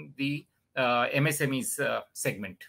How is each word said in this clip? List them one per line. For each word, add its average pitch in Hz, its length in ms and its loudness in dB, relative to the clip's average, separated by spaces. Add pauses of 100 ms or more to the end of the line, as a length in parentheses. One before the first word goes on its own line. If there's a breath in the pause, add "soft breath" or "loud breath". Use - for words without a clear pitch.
(160)
the, 143 300 -2 (300)
uh, 123 360 4
M 143 160 4
S 147 120 0
M 135 140 2
Es, 123 240 -2
uh, 117 220 0 (120)
segment. 101 560 -4